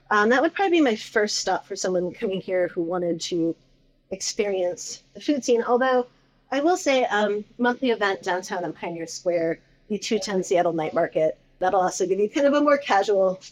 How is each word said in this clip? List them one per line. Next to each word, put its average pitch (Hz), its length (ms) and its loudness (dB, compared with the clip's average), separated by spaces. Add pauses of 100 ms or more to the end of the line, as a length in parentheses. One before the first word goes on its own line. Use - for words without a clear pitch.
(120)
Um, 208 160 4
that 254 140 4
would 330 120 0
probably 349 240 2
be - 20 6
my 254 140 4
first 214 440 -2
stop - 280 -4
for 202 80 -10
someone 180 380 -2
coming 190 280 -6
here 185 280 -2
who 180 120 -8
wanted 170 420 -2
to 165 340 -2 (560)
experience 190 880 -6 (120)
the 202 60 -18
food 285 240 -2
scene. 233 220 2
Although 247 400 2 (460)
I 269 80 -2
will 339 160 4
say, 269 300 2
um, 208 380 0 (140)
monthly 247 320 0
event 196 320 0
downtown 185 420 -4
on 156 100 -6
Pioneer 170 340 -8
Square, 165 500 -2 (300)
the 208 100 -2
two 208 220 -2
ten 190 240 -2
Seattle 175 280 2
Night 160 220 -4
Market. 160 420 2 (220)
That'll 185 220 2
also 175 260 0
give 185 140 0
you 208 100 2
kind 285 160 2
of 277 80 4
a 294 60 4
more 294 180 4
casual, 196 640 2 (120)